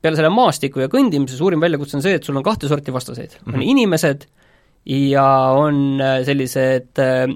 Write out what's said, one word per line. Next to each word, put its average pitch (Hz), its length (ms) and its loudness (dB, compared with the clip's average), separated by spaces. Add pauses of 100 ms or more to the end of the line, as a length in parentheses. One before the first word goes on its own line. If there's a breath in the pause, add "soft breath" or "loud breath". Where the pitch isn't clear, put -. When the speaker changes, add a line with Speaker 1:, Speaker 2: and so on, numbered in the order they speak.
Speaker 1:
peale 160 140 0
selle 156 140 2
maastiku 160 500 0
ja 131 80 0
kõndimise 143 480 0
suurim 170 240 0
väljakutse 151 360 -2
on 139 60 -2
see, 190 120 0
et 151 100 -4
sul 139 120 -6
on 135 60 -2
kahte 214 260 -4
sorti 143 240 -2
vastaseid. 127 440 -10 (100)
On 113 80 -8
Speaker 2:
Mhm. 131 80 -2
Speaker 1:
inimesed 165 640 0 (600)
ja 135 640 2
on, 139 480 0
äh, 135 240 0
sellised, 131 760 -2
äh, 131 380 0